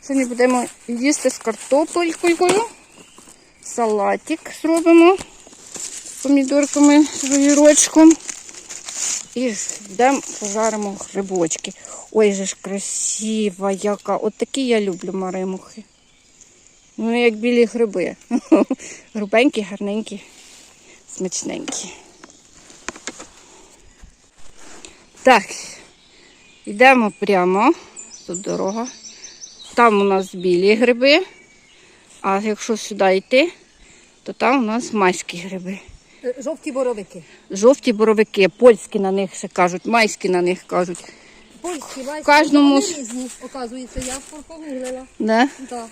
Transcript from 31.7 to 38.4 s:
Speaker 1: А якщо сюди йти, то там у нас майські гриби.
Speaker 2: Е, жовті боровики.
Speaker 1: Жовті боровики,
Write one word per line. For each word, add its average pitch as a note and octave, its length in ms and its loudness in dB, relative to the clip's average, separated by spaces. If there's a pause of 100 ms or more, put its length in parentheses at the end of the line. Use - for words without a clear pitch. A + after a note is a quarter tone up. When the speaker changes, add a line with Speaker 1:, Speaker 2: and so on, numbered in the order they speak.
Speaker 1:
А G3 240 -2
якщо G#3+ 320 -4
сюди G3 400 0
йти, C4 360 2 (680)
то G3+ 100 -12
там A#3+ 260 0
у B3+ 80 0
нас A3+ 260 -4
майські F#3 460 -2
гриби. F#3 400 -10 (460)
Speaker 2:
Е, B3 140 -6
жовті C#4+ 340 -8
боровики. A#3 500 -6 (280)
Speaker 1:
Жовті A3+ 420 4
боровики, G#3 560 2